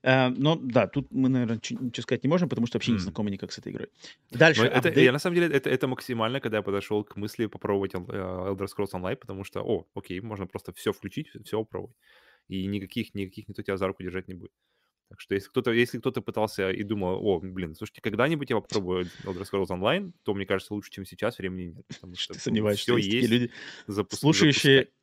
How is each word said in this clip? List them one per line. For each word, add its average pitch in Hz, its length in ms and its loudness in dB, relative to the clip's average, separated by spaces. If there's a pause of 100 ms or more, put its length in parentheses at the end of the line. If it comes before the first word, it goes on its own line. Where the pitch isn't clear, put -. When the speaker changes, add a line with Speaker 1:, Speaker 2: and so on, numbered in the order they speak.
Speaker 1:
Э, 131 260 6
ну 143 280 2
да, 117 300 2
тут - 240 -4
мы, 131 180 2
наверно, 117 320 0
чи-, - 140 -8
ничего 120 280 -6
сказать 120 200 0
не 135 60 2
можем, 175 200 4
потому 117 180 0
что - 100 -4
вообще 117 160 0
не 98 60 2
Speaker 2:
М. - 0 -
Speaker 1:
знакомы 101 320 -4
никак 95 220 -8
с - 60 -14
этой - 140 -10
игрой. - 160 -8 (680)
Speaker 2:
Но 110 80 6
Speaker 1:
Дальше - 20 8
Speaker 2:
это, 131 240 4
Speaker 1:
апдей- 135 140 6
Speaker 2:
я 123 80 10
на 143 80 0
самом 175 160 -2
деле, 170 200 4
это, 139 140 2
это 131 180 2
максимально, 123 520 -2
когда 110 180 -2
я 104 60 0
подошел 101 400 -2
к - 140 -14
мысли 104 300 -4
попробовать 98 460 -2
эл-, 90 160 -6
э, 104 60 -8 (360)
Elder 98 160 -4
Scrolls - 260 -6
Online, 90 220 -4
потому 98 280 -12
что, - 180 -8
о, 92 320 0
окей, - 280 -10
можно 104 260 -8
просто - 260 -12
все - 200 -2
включить, - 360 -10 (160)
все 107 180 -4
попробовать. - 320 -12 (520)
И 95 200 -4
никаких, 101 480 -4
никаких 101 340 -8
никто 104 140 -10
тебя 98 140 -2
за 95 100 0
руку 92 160 -6
держать 90 240 -6
не 92 80 -12
будет. 90 160 -18 (580)
Так - 120 -20
что - 140 -2
если 98 140 -4
кто-то, 127 240 0
если 120 260 2
кто-то 120 220 -4
пытался 101 500 -2
и 104 120 -4
думал: 98 420 -2
«О, 92 160 4
блин, 92 340 -8
слушайте, - 260 -14
когда-нибудь 131 500 0
я 110 60 2
попробую 92 560 -2 (120)
Elder 95 260 -6
Scrolls 95 180 0
Online», 139 440 -2 (100)
то, 104 120 -2
мне 98 120 -4
кажется, 95 280 -2
лучше, - 160 -10
чем 95 140 -12
сейчас, - 340 -6
времени 92 360 -8
нет, - 120 -20
потому - 280 -18
Speaker 1:
Что - 200 -8
Speaker 2:
что - 40 -14
Speaker 1:
ты - 20 -12
сомневаешься, 107 540 2
Speaker 2:
все - 20 4
Speaker 1:
есть 101 120 0
такие 120 200 2
Speaker 2:
есть, - 20 4
Speaker 1:
люди, 120 200 4 (360)
Speaker 2:
запуск-, 104 400 -2
Speaker 1:
слушающие, 156 60 8
Speaker 2:
запускай. 143 580 6 (120)